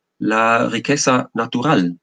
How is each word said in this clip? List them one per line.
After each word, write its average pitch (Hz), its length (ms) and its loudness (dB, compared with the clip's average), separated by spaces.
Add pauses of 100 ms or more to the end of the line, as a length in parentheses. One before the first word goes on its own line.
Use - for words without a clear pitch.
(180)
la 113 520 0
riqueza 127 640 0
natural, 120 680 0